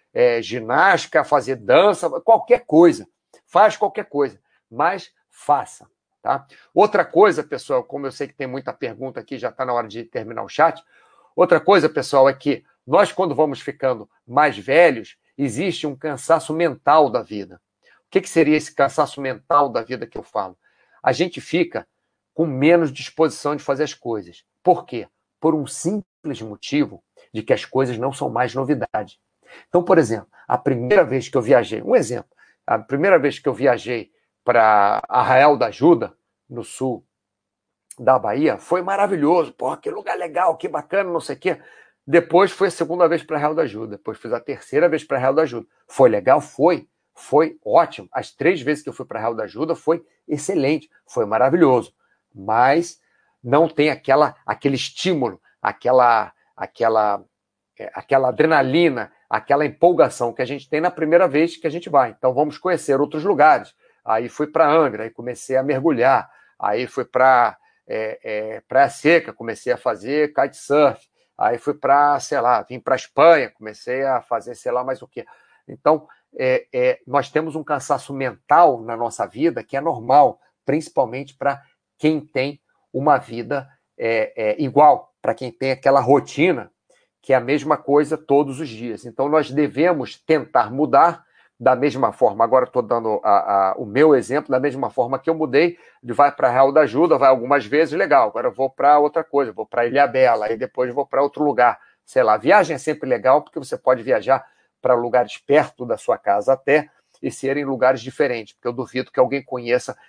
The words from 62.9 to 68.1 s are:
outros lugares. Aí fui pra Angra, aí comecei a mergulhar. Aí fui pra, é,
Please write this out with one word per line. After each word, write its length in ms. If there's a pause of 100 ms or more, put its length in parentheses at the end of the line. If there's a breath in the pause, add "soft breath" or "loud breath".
outros 240
lugares. 500 (320)
Aí 220
fui 180
pra 240
Angra, 320
aí 80
comecei 460
a 80
mergulhar. 680 (260 soft breath)
Aí 300
fui 180
pra, 520 (320)
é, 340